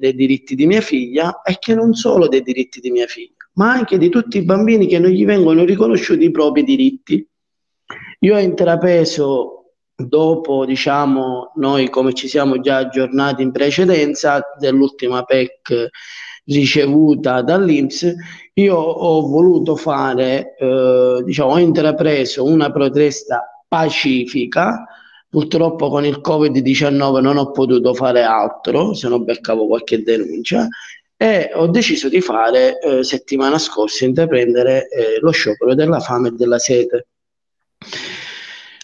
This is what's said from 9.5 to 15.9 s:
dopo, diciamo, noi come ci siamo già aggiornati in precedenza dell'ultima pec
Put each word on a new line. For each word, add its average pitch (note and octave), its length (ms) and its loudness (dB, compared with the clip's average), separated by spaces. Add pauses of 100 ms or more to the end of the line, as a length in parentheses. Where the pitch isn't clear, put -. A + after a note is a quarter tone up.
dopo, D3 680 0
diciamo, C3+ 920 -2
noi C#3 340 0
come C3 220 0
ci C3 160 -10
siamo C#3 320 0
già C3+ 200 0
aggiornati C3 640 -2
in B2+ 120 -2
precedenza C#3+ 880 0 (180)
dell'ultima C3+ 640 0
pec B2+ 640 -2 (600)